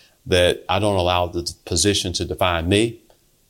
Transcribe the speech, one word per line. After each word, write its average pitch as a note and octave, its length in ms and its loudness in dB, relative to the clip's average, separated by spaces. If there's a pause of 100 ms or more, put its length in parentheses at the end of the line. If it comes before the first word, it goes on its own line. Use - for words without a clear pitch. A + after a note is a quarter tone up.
(280)
that F2+ 420 2
I F#2 100 0
don't G2+ 180 0
allow F2+ 280 2
the F2 260 -6 (140)
position F#2+ 480 0
to F2 120 -4
define F2 440 -2
me, A2+ 320 0 (480)